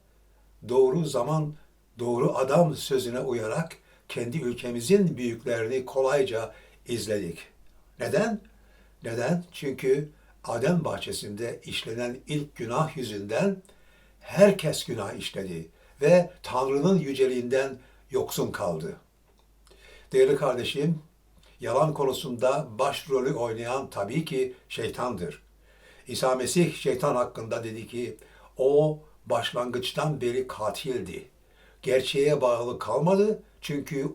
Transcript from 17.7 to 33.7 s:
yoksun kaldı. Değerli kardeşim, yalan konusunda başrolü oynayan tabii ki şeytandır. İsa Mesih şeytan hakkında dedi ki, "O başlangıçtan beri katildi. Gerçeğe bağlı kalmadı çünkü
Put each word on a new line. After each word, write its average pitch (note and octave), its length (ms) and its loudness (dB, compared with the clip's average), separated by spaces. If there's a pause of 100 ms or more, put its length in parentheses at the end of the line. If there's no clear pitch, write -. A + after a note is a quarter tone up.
yoksun B2+ 420 -2
kaldı. E2 440 -4 (1160)
Değerli C3+ 240 6
kardeşim, C3+ 680 0 (580)
yalan C3 340 2
konusunda C3 720 0 (100)
başrolü C3+ 560 0
oynayan A#2 560 -4
tabii A2+ 340 -4
ki C3 300 -2 (140)
şeytandır. A2 760 -6 (680)
İsa B2+ 260 0
Mesih D3+ 400 2
şeytan C3+ 420 0
hakkında A#2 480 -4
dedi A2 220 -10
ki, A#2+ 300 -8 (420)
"O D3 400 6 (280)
başlangıçtan B2 920 -2
beri B2 260 -2
katildi. G#2+ 800 -6 (540)
Gerçeğe C#3 580 2
bağlı A#2+ 380 0
kalmadı G3 640 2 (180)
çünkü C#3+ 540 -4